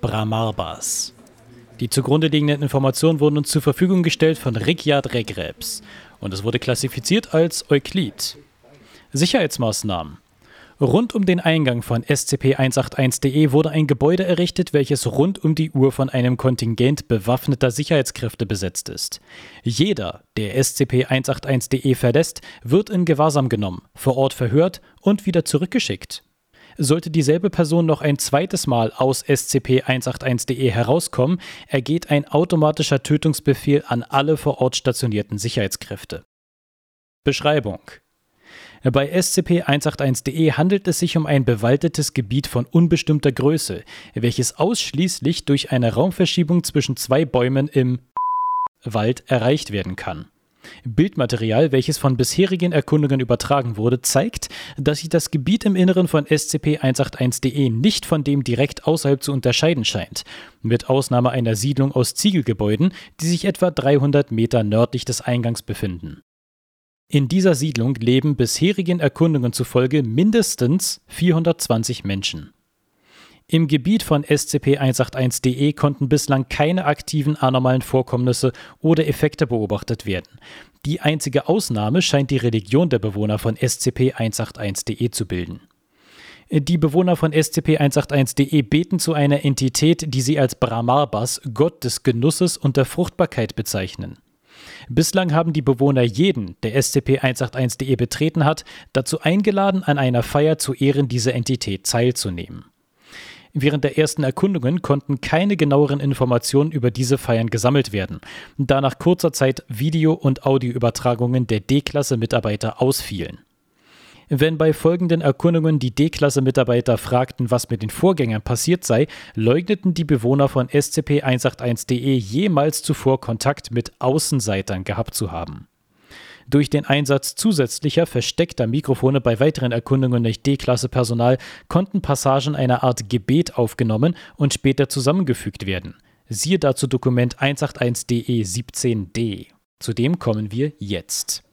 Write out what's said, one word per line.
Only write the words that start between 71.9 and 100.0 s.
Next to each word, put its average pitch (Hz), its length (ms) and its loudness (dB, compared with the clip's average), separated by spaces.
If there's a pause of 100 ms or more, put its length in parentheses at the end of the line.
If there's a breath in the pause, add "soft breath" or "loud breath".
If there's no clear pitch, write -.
Menschen. 98 500 -6 (920 soft breath)
Im 160 220 2
Gebiet 151 340 2
von 143 220 0
S - 240 0
C 147 100 -2
P 139 200 2
eins 131 220 0
acht - 140 -2
eins 127 260 -2
D 127 120 0
E 143 200 0
konnten 143 360 0
bislang 135 400 0
keine 170 360 0
aktiven 147 520 -2
anormalen 127 460 2
Vorkommnisse 127 720 0 (280 loud breath)
oder 160 260 2
Effekte 147 400 0
beobachtet 110 580 -2
werden. 92 360 -6 (440 loud breath)
Die 147 160 -2
einzige 147 480 0
Ausnahme 131 540 0
scheint 139 300 0
die 135 60 0
Religion 117 500 0
der 123 100 2
Bewohner 104 400 -2
von 113 180 -2
S - 220 -2
C - 140 -2
P 131 220 0
eins 113 260 -4
acht - 180 -8
eins 98 260 -6
D 110 100 -6
E 117 140 -2
zu 107 180 -6
bilden. 90 340 -6 (920 loud breath)
Die 156 260 0
Bewohner 165 380 2
von 160 180 0
S 156 200 2
C 160 80 0
P 156 180 2
eins 143 180 2
acht 143 160 -2
eins 139 220 0
D 139 80 2
E 143 200 2
beten 165 360 0
zu 160 140 0
einer 143 320 2
Entität, 147 680 0
die 127 100 0
sie 147 180 0
als 127 160 0
Brahmarbas, 120 840 0 (140)
Gott 156 300 0
des - 180 -4
Genusses 143 540 0
und 135 200 0
der 135 80 4
Fruchtbarkeit, - 720 -4
bezeichnen. 95 640 -8 (720 loud breath)
Bislang 165 460 0
haben 165 180 2
die 147 100 -2
Bewohner 131 400 2
jeden, 117 600 0
der 110 140 -4
S 139 140 0
C 135 120 0
P 135 160 2
eins 131 240 -2
acht 120 140 -6
eins 127 200 -2
D - 80 -6
E 131 100 2
betreten 151 500 -2
hat, 156 200 0 (300 loud breath)
dazu 135 260 -2
eingeladen, 196 640 0
an 143 160 0
einer 127 240 2